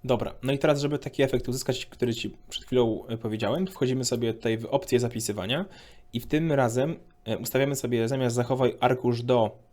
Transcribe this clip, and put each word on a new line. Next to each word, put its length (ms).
Dobra, 380
no 100
i 60
teraz, 220
żeby 180
taki 240
efekt 260
uzyskać, 380
który 280
Ci 220
przed 160
chwilą, 420
e, 100
powiedziałem, 500
wchodzimy 380
sobie 300
tutaj 240
w 80
opcję 340
zapisywania 640
i 80
w 60
tym 260
razem, 440
e, 140
ustawiamy 380
sobie 320
zamiast 280
zachowaj 440
arkusz 420
do 360